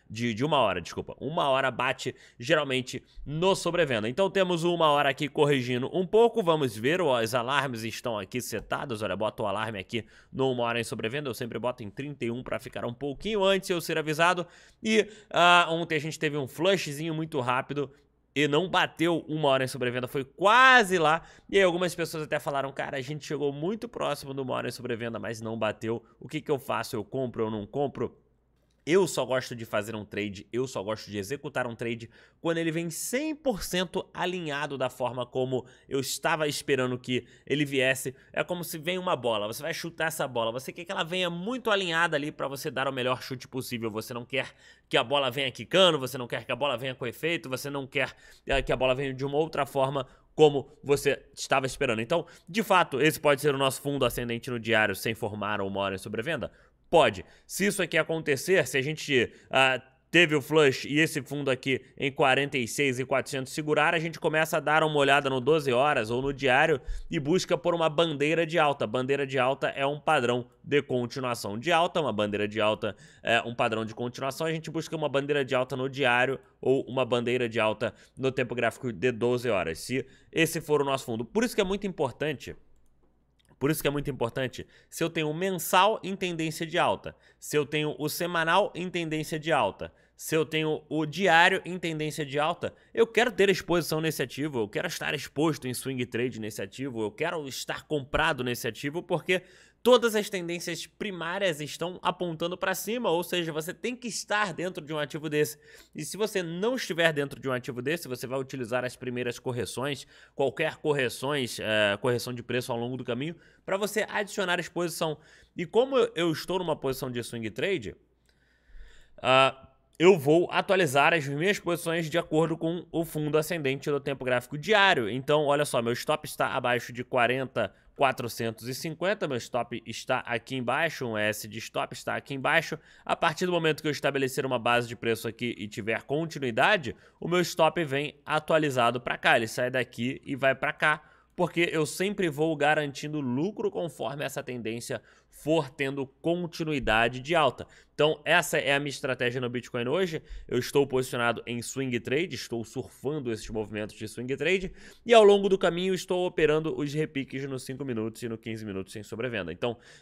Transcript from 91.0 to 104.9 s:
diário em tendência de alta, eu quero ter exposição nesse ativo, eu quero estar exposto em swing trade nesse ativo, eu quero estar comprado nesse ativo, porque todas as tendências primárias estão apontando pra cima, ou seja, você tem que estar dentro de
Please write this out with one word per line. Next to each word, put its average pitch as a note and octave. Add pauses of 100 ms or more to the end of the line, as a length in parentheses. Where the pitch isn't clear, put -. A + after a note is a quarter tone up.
diário F3
em F3+
tendência D#3
de C#3
alta, D3+ (220)
eu A3+
quero A3+
ter F#3+
exposição D#3+
nesse D#3+
ativo, C#3+
eu G#2
quero D3+
estar D#3+
exposto D3
em B2+
swing B2+
trade A2+
nesse G#2+
ativo, A2+
eu G#2
quero D3+
estar C#3
comprado C#3+
nesse B2
ativo, C#3+
porque E3+ (380)
todas A#3
as G#3
tendências E3+
primárias F3+
estão E3
apontando E3+
pra F#3+
cima, A3
ou E3
seja, E3+
você D#3
tem A#3+
que B3
estar G#3
dentro E3
de C#3+